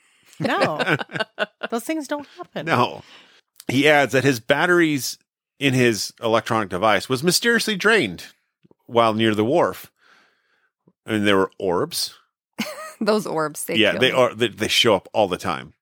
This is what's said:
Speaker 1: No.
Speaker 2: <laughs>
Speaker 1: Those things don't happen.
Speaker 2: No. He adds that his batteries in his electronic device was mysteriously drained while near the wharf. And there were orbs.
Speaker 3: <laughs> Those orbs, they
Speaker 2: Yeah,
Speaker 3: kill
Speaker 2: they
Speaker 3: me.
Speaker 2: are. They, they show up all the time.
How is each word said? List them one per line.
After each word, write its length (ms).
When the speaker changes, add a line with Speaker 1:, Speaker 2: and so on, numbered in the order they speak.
Speaker 1:
No. 560
Speaker 2:
<laughs> 400
Speaker 1:
Those 140
things 240
don't 180
happen. 260
Speaker 2:
No. 380
He 200
adds 260
that 100
his 160
batteries 800
in 160
his 380
electronic 460
device 400
was 160
mysteriously 520
drained 500
while 280
near 200
the 100
wharf. 460
And 220
there 100
were 220
orbs. 560
Speaker 3:
<laughs> 420
Those 260
orbs, 380
they 120
Speaker 2:
Yeah, 160
Speaker 3:
kill 80
Speaker 2:
they 120
Speaker 3:
me. 60
Speaker 2:
are. 160
They, 140
they 200
show 260
up 180
all 140
the 120
time. 440